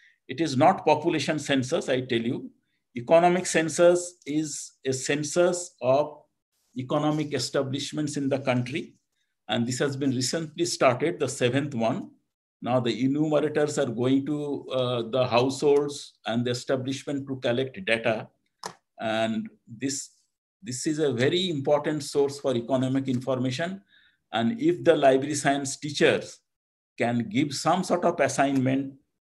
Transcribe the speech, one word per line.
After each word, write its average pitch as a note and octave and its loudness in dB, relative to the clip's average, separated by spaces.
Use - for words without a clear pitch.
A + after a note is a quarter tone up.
it C3+ -10
is D#3 0
not E3+ 4
population D#3 2
census, C#3 0
I B2+ 0
tell B2 0
you. D3 -4
Economic E3+ 4
census F3 2
is D3+ -6
a C3 0
census D3+ -2
of C#3 2
economic D3 -2
establishments C#3 -4
in C#3 -2
the C3+ 0
country. B2+ -2
And A#2 0
this B2+ -4
has C#3 0
been C3+ -2
recently E3 -2
started, D3 0
the C3 -2
seventh C3+ 0
one. A#2 -2
Now A2+ 0
the A2+ 0
enumerators D3 2
are C#3+ 2
going C3 0
to, D3 -6
uh, B2 -2
the A#2+ 0
households C#3+ 2
and A#2 -2
the B2+ -2
establishment C3+ -4
to C3+ -6
collect A#2+ -2
data. A2+ 0
And A2+ -2
this, C3+ -8
this B2+ -6
is D3+ -2
a C#3+ 2
very E3 2
important D3+ 0
source C#3 0
for C3 0
economic C3 0
information. C3 -2
And A#2 0
if E3 0
the D#3+ 8
library C#3 4
science C#3 0
teachers D3 0
can A#2 0
give C3+ 0
some F3 0
sort F3 0
of E3+ 0
assignment C3+ 0